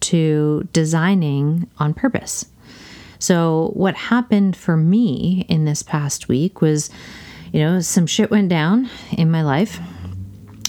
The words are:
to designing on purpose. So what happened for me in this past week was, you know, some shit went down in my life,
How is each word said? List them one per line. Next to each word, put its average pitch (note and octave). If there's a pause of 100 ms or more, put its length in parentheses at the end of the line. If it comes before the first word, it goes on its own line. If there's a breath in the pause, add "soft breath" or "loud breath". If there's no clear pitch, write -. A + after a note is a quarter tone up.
to D3+
designing D#3+
on D3+
purpose. - (720 loud breath)
So E3
what F3+
happened G#3
for E3
me F#3
in D#3+
this D3+
past -
week C#3
was, D3+ (640 loud breath)
you D#3
know, E3+
some E3+
shit -
went G3+
down F#3 (200 loud breath)
in E3
my E3
life, D3+ (880 loud breath)